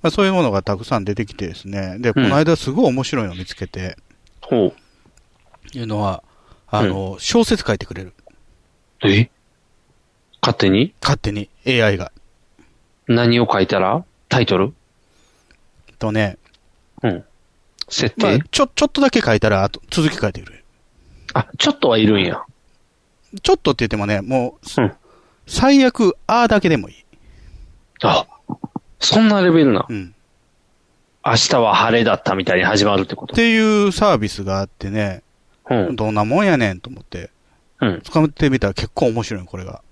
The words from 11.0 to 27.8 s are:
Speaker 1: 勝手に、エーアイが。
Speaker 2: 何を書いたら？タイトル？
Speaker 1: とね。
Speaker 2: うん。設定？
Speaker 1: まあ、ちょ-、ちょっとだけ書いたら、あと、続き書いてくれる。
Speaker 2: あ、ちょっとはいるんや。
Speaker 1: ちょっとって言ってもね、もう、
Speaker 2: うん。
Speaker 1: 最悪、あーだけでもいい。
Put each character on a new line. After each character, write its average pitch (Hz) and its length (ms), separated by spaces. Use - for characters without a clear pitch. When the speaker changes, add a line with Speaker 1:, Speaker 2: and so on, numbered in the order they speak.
Speaker 1:
勝 139 180
手 104 140
に、 104 160
エ 127 160
ー 113 40
ア 104 60
イ 101 60
が。 - 160
Speaker 2:
何 120 340
を 117 100
書 101 100
い 95 60
た - 120
ら？ 104 260
タ 127 120
イ 117 60
ト - 120
ル？ 95 160
Speaker 1:
と 107 140
ね。 104 240
Speaker 2:
う 131 60
ん。 87 160
設 - 280
定？ 202 220
Speaker 1:
ま 151 60
あ、 - 60
ち - 100
ょ-、 277 140
ち - 80
ょ 294 40
っ - 40
と - 100
だ 277 100
け 233 100
書 117 140
い 104 60
た 110 80
ら、 98 160
あ 101 40
と、 - 120
続 156 200
き - 60
書 - 120
い 95 40
て - 100
く - 80
れ - 80
る。 - 60
Speaker 2:
あ、 123 120
ち - 120
ょ - 20
っ 277 80
と 156 100
は 110 100
い 110 80
る 107 100
ん 98 80
や。 87 180
Speaker 1:
ち - 80
ょ - 40
っ - 40
と - 120
っ 135 40
て - 100
言 107 40
っ - 20
て 110 60
も 101 100
ね、 101 140
も 123 380
う、 131 60
Speaker 2:
う - 20
ん。 101 80
Speaker 1:
最 269 380
悪、 233 320
あ 240 180
ー 233 40
だ 214 120
け 185 80
で 160 80
も 98 140
い - 20
い。 - 20